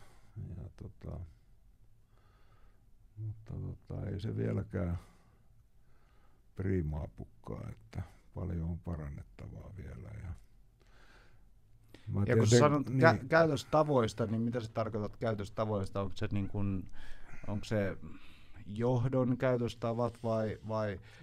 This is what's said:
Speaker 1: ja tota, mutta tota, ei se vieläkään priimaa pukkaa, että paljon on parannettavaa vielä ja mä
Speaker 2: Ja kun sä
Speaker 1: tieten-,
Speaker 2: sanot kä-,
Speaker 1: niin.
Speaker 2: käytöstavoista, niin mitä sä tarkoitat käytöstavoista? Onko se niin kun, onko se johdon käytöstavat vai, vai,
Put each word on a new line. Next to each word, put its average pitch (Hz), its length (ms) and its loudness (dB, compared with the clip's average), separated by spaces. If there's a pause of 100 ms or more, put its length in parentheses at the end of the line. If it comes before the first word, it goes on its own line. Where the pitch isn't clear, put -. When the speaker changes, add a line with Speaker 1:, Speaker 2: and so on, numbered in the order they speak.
(560)
Speaker 1:
ja 120 80 -10 (120)
tota, - 440 -12 (2000)
mutta 107 380 -10
tota, 95 520 -8
ei 98 140 -4
se 107 160 -4
vieläkään 98 640 -2 (1600)
priimaa 85 600 0
pukkaa, - 540 -10
että - 320 -10 (320)
paljon 87 360 -4
on 85 80 -4
parannettavaa - 1000 -10
vielä - 320 -12 (140)
ja 85 100 -8 (1800)
mä 98 180 0
Speaker 2:
Ja 123 100 6
kun 110 100 8
sä 110 40 6
Speaker 1:
tieten-, 120 80 10
Speaker 2:
sanot 143 320 6
kä-, 135 280 8
Speaker 1:
niin. - 100 -8
Speaker 2:
käytöstavoista, 147 1000 4
niin 110 160 0
mitä 120 180 0
sä 110 120 -6
tarkoitat 110 440 -2
käytöstavoista? 104 840 -2
Onko 98 160 -2
se 107 160 0
niin 101 160 0
kun, 98 420 0 (560)
onko 104 180 -2
se 98 320 0 (680)
johdon 123 720 2
käytöstavat 120 840 0
vai, 110 360 0 (100)
vai, 107 320 -2 (220)